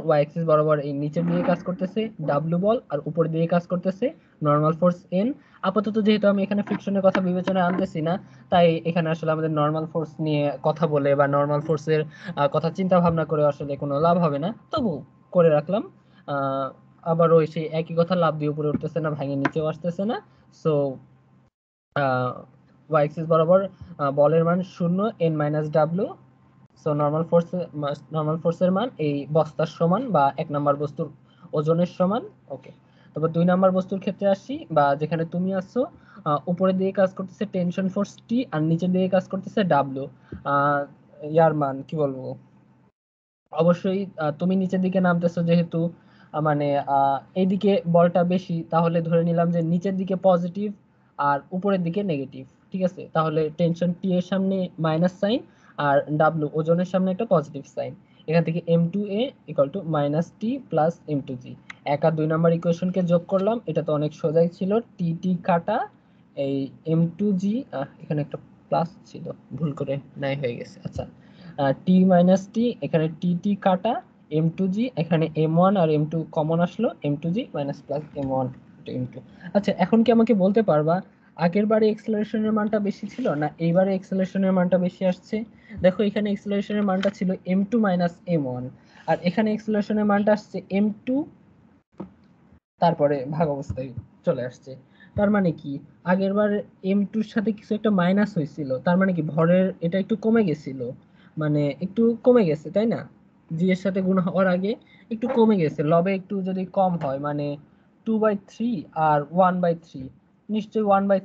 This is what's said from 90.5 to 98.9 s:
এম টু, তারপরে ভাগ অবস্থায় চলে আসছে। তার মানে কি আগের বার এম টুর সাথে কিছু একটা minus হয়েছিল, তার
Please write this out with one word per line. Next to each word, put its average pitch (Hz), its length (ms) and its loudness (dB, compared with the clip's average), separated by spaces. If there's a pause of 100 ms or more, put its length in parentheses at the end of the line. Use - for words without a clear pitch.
এম 208 100 2 (180)
টু, 254 100 -2 (1700)
তারপরে 151 340 2 (200)
ভাগ 160 200 0
অবস্থায় 135 340 -8 (360)
চলে 139 240 -2
আসছে। - 220 -20 (460)
তার 202 180 2
মানে 185 160 2
কি 143 200 -8 (400)
আগের 190 260 0
বার 208 140 2 (400)
এম 202 80 2 (120)
টুর 214 220 -4
সাথে 220 240 -2
কিছু - 200 -8
একটা 214 220 0
minus 196 380 2
হয়েছিল, 147 320 -6 (160)
তার 175 160 4